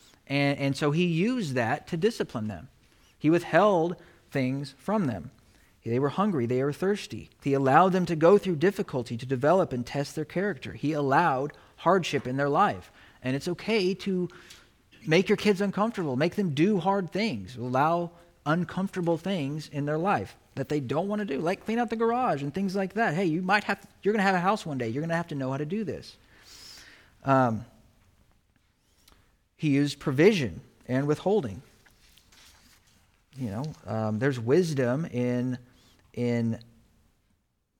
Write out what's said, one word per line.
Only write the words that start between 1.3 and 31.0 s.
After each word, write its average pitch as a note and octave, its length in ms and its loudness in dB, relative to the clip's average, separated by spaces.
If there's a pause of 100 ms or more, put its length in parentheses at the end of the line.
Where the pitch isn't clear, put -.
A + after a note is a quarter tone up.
that B2 320 -2
to F3 100 -4
discipline D#3+ 500 -2
them. F#2+ 220 -10 (500)
He D3 100 2
withheld F3 680 4 (340)
things C#3 460 -4
from G3 300 -2
them. G#2 240 -6 (520)
They A#2 160 0
were C#3+ 100 2
hungry, F3+ 360 0
they B2+ 180 0
were C#3+ 80 0
thirsty. F#3 580 -4 (140)
He C#3 100 0
allowed C#3 380 6
them F3+ 140 2
to E3+ 100 -2
go E3 220 6
through F#3 200 0
difficulty C3+ 600 -2
to B2+ 80 -10
develop C#3+ 480 2
and B2 120 -4
test - 300 -6
their D#3 100 -6
character. E3+ 480 -6
He C#3 200 -2
allowed D3 600 2 (240)
hardship D#3+ 500 2
in C3 100 -2
their C#3+ 120 2
life. D3 420 0 (320)
And B2+ 120 -2
it's C#3 120 -4
okay F#3 480 0
to F3+ 340 -4 (760)
make E3+ 220 4
your G#3 100 4
kids G#3 220 2
uncomfortable, G3 560 -2
make E3 200 0
them G3 160 0
do F3 280 2
hard F#3+ 320 0
things, B2+ 460 -4
allow D3+ 540 0 (340)
uncomfortable E3+ 720 0
things D#3 560 -4
in C#3+ 120 -2
their D3+ 120 -2
life D#3+ 380 -2 (200)
that C3+ 140 -6
they D3+ 100 0
don't C#3 280 -2
wanna G#3 180 -2
do, C4 140 -4
like F3 260 -4
clean A3+ 140 -2
out A#3+ 100 -2
the A#3 60 -4
garage A3+ 460 0
and C#3+ 120 -6
things F#3+ 220 -2
like G3 180 -2
that. G3+ 220 0
Hey, G3 100 0
you E3 160 0
might G3 240 2
have, - 200 -4 (180)
you're G3+ 100 2
gonna G#3 100 2
have F#3+ 120 4
a F3 40 2
house F#3+ 260 0
one D3 120 -4
day. A#2 100 -2
You're A#2+ 140 -2
gonna E3 140 -2
have E3+ 140 -4
to D3+ 60 -6
know C3 160 -4
how C3+ 60 -4
to D3+ 80 -4
do G3+ 180 -4
this. G#2 320 -8 (1120)
Um, B2 400 2 (1900)
he D#3 140 -2
used C#3+ 300 2
provision D3 640 2 (260)
and C3 200 -2